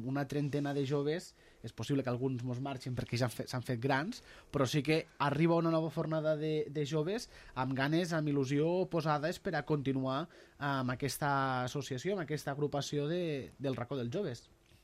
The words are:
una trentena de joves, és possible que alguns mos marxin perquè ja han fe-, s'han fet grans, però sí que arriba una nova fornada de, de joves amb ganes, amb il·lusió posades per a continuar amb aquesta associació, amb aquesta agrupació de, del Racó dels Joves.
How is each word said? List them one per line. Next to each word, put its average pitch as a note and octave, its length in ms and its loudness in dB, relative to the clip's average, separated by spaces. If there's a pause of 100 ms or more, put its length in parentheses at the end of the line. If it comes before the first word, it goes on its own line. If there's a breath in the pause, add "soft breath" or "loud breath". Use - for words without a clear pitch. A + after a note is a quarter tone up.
una C3+ 220 -2
trentena C#3+ 480 0
de C#3+ 80 2
joves, D3 460 0 (340 soft breath)
és A#2 80 -10
possible C#3 320 0
que B2+ 80 -2
alguns B2 320 -2
mos B2 160 -4
marxin C#3 340 -6
perquè A#2+ 220 -2
ja B2 100 4
han A2+ 60 -2
fe-, - 160 -6
s'han B2+ 160 -4
fet A#2+ 160 -2
grans, C#3 400 2 (320 loud breath)
però C#3 160 4
sí D3 160 2
que D#3 160 4 (160)
arriba D#3 400 4
una E3 160 4
nova D#3+ 160 2
fornada D#3 480 0
de, D3+ 320 0
de D3 160 -2
joves D#3+ 420 -2 (280 loud breath)
amb C3 200 0
ganes, D#3+ 380 2
amb D#3 160 0
il·lusió D3 640 2
posades D#3 480 0
per F#3 160 -2
a D3 80 -2
continuar C3+ 600 0 (320 loud breath)
amb C3+ 340 0
aquesta C3+ 720 0
associació, C3+ 480 -4
amb F3+ 140 -2
aquesta D3 260 -4
agrupació C#3+ 560 0
de, D#3 480 -2
del C3+ 180 0
Racó A#2+ 220 -4
dels A#2+ 160 -2
Joves. D#3+ 320 -4 (380)